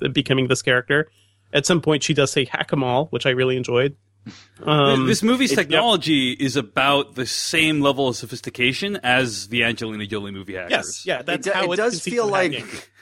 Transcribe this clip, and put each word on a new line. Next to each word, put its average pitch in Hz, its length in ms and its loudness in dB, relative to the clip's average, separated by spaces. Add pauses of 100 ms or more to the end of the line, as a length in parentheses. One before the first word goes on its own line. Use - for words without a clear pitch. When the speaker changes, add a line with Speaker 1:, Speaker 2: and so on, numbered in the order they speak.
Speaker 1:
uh, 135 60 0
becoming 131 400 0
this 131 140 0
character 139 460 0 (440)
at 143 140 2
some 175 140 4
point 151 220 0
she - 100 0
does 139 200 2
say 139 120 2
"hack - 280 -4
'em 135 100 0
all," 127 240 0
which 123 200 -4
I 135 40 2
really 131 260 0
enjoyed. 127 400 0 (640)
Um, 143 340 4
Speaker 2:
Th-, 131 120 2
this 220 140 2
movie's 247 300 2
Speaker 1:
it, 269 40 2
yep. 185 120 2
Speaker 2:
technology 156 640 2
is 131 240 -2
about 139 580 0
the 127 120 -4
same 156 540 0
level 139 280 2
of 120 80 -2
sophistication 120 840 -4
as 123 460 0
the 117 160 0
Angelina 110 420 -4
Jolie 101 260 -6
movie 95 220 -12
Hackers. 90 160 -8
Speaker 1:
Yes, - 360 -4
yeah, 143 160 -4
that's 175 240 -6
Speaker 3:
It 190 40 -2
do-, 190 60 -2
Speaker 1:
how 190 80 -2
Speaker 3:
it 180 100 -2
Speaker 1:
it's - 40 -4
Speaker 3:
does 226 160 0
Speaker 1:
conceived 185 220 -6
Speaker 3:
feel 233 100 0
Speaker 1:
of 208 60 0
Speaker 3:
like, 185 200 0
Speaker 1:
hacking. 117 160 -10 (340)